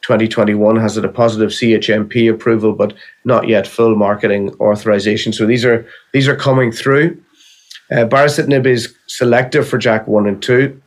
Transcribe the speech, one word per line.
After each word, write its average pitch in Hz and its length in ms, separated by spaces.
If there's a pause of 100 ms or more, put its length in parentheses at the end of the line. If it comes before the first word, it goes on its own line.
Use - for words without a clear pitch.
twenty 113 280
twenty-one, 107 480
has 110 180
had 107 80
a 98 60
positive 110 440
C 113 200
H 107 160
M 104 180
P 113 200
approval, 110 440
but 104 220 (320)
not 113 240
yet 104 180
full 113 300
marketing 101 640
authorization. 107 720
So 113 120
these 120 200
are, 117 200 (280)
these 139 160
are 123 80
coming 131 340
through. 147 500 (720)
Uh, 117 140
baricitinib 139 600
is 123 300 (120)
selective 127 600
for - 100
jac 110 300
one 104 180
and 101 160
two. 131 460